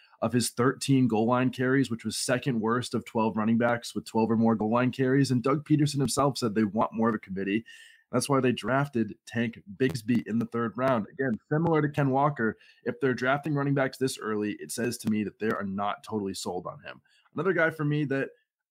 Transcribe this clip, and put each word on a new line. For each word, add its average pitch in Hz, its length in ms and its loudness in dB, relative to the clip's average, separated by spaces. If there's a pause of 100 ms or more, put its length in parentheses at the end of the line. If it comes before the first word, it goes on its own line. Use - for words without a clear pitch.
(220)
of 117 120 0
his 120 160 2
thirteen 127 580 2
goal 113 180 2
line 123 240 2
carries, 127 400 2
which 113 160 -6
was 107 120 -4
second 123 420 0
worst 113 340 -2
of 113 120 -4
twelve 110 320 -2
running 113 200 2
backs 120 380 0
with 104 100 -6
twelve 110 240 0
or 113 80 2
more 113 180 4
goal 107 160 0
line 123 200 2
carries. 131 400 2
And 123 100 2
Doug 143 240 0
Peterson 147 340 2
himself 131 380 0
said 110 180 -2
they 110 80 4
want 107 300 0
more 113 160 2
of 110 60 2
a 107 40 -4
committee. 98 460 -2 (460)
That's 123 160 0
why 135 120 2
they 123 120 4
drafted 120 600 -2 (140)
Tank 117 320 -4 (180)
Bigsby 123 480 0
in 113 140 -2
the 113 80 -2
third 117 280 -4
round. 123 360 0
Again, 131 280 -4 (120)
similar 160 300 2
to 147 80 2
Ken 143 200 0
Walker, 135 480 2 (260)
if 120 160 -4
they're 127 140 2
drafting 139 400 0
running 143 220 0
backs 135 240 0
this 131 180 -2
early, 104 360 -2
it - 180 -12
says 117 260 -4
to 110 140 -2
me 107 140 0
that 92 120 -10
they 110 140 -2
are 101 120 -4
not 101 400 -4
totally 98 300 -6
sold 90 320 -8
on 76 140 -12
him. 64 220 -16 (340)
Another 175 180 0
guy 165 160 2
for 160 160 -2
me 147 200 0
that 135 240 -2 (420)